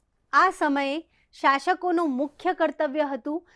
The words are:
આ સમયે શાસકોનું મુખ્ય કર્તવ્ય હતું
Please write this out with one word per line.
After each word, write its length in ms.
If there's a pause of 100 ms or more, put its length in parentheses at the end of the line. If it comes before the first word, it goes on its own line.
(340)
આ 180
સમયે 420 (420)
શાસકોનું 760
મુખ્ય 400
કર્તવ્ય 540
હતું 320 (160)